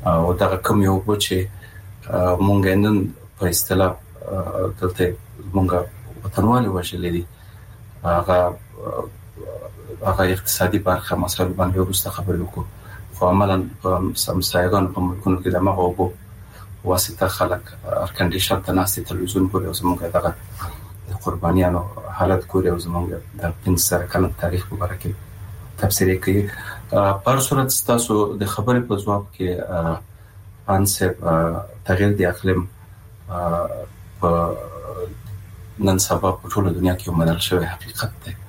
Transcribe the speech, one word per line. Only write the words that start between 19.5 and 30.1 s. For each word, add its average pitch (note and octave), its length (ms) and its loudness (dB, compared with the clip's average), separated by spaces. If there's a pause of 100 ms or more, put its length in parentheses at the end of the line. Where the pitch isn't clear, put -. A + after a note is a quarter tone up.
ګوري - 120 0
او - 80 -4
زموږ F2+ 300 -2
دغه - 300 0 (760)
د - 40 -6
قربانیانو F2+ 680 2 (280)
حالت F#2 400 0
ګوري F#2 220 2
او F2 100 0
زموږ E2+ 260 -4 (320)
د E2 160 -4 (120)
پنځه F2+ 240 2
زره F2 160 0
کلن F#2 240 2 (120)
تاریخ F2+ 280 -2
په - 60 -8
باره F#2+ 280 -4
کې F#2+ 80 -2 (680)
تبصرې F#2 460 4
کوي. G2+ 240 2 (440)
آه، G2+ 200 4
په B2 180 2
هر C3 80 4
صورت C3 320 2
ستاسو G#2+ 680 2
د G2 80 0
خبرې A#2+ 440 2
په G#2 80 2
ځواب G2+ 260 0 (100)
کې، F#2 160 -2 (200)
آه، E2+ 320 0 (680)